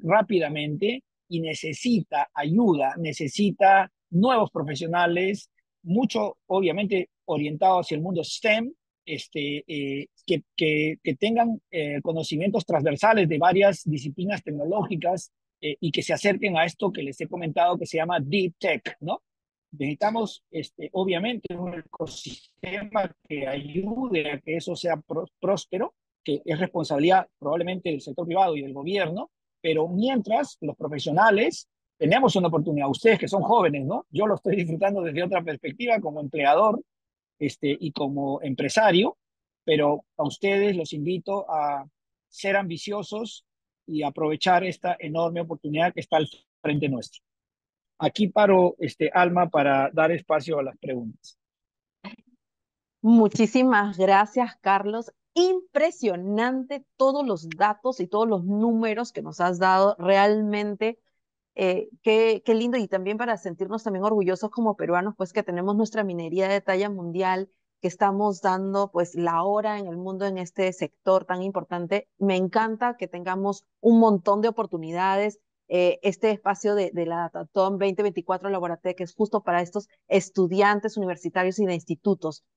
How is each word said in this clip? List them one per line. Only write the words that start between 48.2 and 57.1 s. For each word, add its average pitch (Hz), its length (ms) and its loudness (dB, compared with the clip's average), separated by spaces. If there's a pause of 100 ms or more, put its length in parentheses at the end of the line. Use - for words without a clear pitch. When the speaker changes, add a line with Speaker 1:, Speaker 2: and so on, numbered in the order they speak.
Speaker 1:
paro, 190 500 6
este, 156 340 -2
Alma, 180 360 4
para 139 440 4
dar 160 180 4
espacio 156 460 -2
a 139 60 0
las 131 140 -8
preguntas. 120 600 -10 (1600)
Speaker 2:
Muchísimas 220 960 4
gracias, 202 640 4
Carlos. 202 500 0 (220)
Impresionante 262 1500 0 (100)
todos 269 300 2